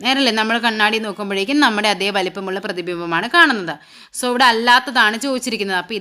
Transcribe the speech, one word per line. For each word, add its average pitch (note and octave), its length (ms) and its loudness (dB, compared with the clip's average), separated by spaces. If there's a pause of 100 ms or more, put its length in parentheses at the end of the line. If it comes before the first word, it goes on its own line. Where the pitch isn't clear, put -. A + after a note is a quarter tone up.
നേരല്ലേ, C4 360 2
നമ്മൾ A3 160 0 (100)
കണ്ണാടി A3 400 2
നോക്കുമ്പോഴേക്കും G3+ 600 -4
നമ്മുടെ G#3+ 280 2
അതേ G3 240 -2
വലിപ്പമുള്ള F#3+ 480 -4
പ്രതിബിംബമാണ് F3 720 -4
കാണുന്നത്. A3 400 2 (420)
So - 140 -8
ഇവിടെ B3 220 2
അല്ലാത്തതാണ് A#3+ 720 4
ചോദിച്ചിരിക്കുന്നത്. A3+ 600 -4
അപ്പോൾ A3+ 180 -10